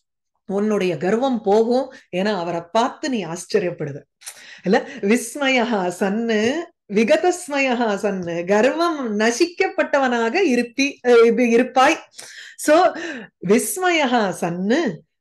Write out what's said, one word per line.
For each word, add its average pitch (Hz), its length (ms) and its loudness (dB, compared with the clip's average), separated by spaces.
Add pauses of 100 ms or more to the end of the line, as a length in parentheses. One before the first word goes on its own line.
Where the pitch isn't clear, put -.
(440)
உன்னுடைய 196 520 -2
கர்வம் 220 460 -2
போகும். 233 500 2 (240)
ஏன்னா 196 220 -2
அவரை 170 240 -6 (100)
பார்த்து 269 380 -2
நீ 220 140 -4
ஆச்சரியப்படுவ 165 800 -6 (600)
இல்ல? 220 260 0 (120)
விஸ்மயஹா 233 960 0
சன்னு 220 540 0 (400)
விகதஸ்மயஹா 262 1040 0
சன்னு, 180 500 -4
கர்வம் 262 720 0
நசிக்கப்பட்டவனாக 254 1160 0 (100)
இருப்பி-, 247 640 -2
அ, 240 160 8
இது 233 260 4
இருப்பாய். 254 480 4 (580)
So, 320 340 4 (580)
விஸ்மயஹா 254 920 2
சன்னு 190 560 -2 (240)